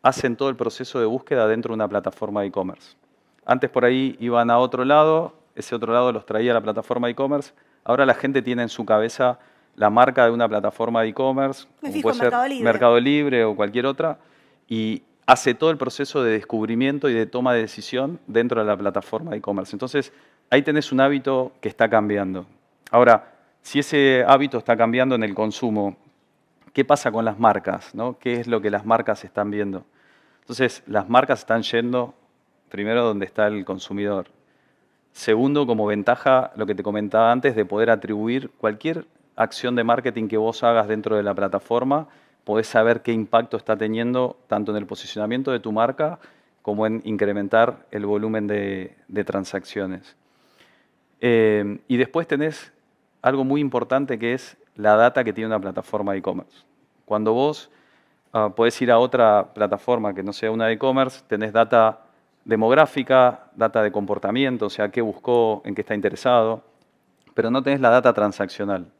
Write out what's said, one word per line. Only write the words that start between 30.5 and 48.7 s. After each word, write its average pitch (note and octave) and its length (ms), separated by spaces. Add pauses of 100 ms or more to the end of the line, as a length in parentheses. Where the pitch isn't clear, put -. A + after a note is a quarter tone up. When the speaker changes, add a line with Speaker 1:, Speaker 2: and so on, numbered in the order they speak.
Speaker 1:
las G2 220
marcas B2 320
están A2+ 220
yendo A#2+ 500 (560)
primero A2 340
donde G#2 220
está G#2 220
el G#2 180
consumidor. G2 600 (840)
Segundo, C3+ 540
como A2 200
ventaja, A#2+ 680
lo G#2+ 120
que G2+ 80
te F#2+ 80
comentaba G#2 500
antes, B2 240
de G#2+ 80
poder G#2+ 240
atribuir A2 680
cualquier D#3 480 (300)
acción A#2+ 380
de A#2+ 100
marketing A#2 440
que A2 80
vos A2 260
hagas A#2 240
dentro G#2+ 300
de G#2 60
la G2+ 100
plataforma, A#2 760 (360)
podés G#2+ 220
saber A#2 340
qué - 100
impacto A#2 460
está A2 180
teniendo A#2 600 (120)
tanto G#2+ 220
en G#2+ 60
el G#2+ 80
posicionamiento A2 640
de A#2+ 100
tu A2 120
marca C3 460 (420)
como G#2 260
en A2 200
incrementar G#2 840
el G#2 140
volumen G#2 420
de, G2 480 (140)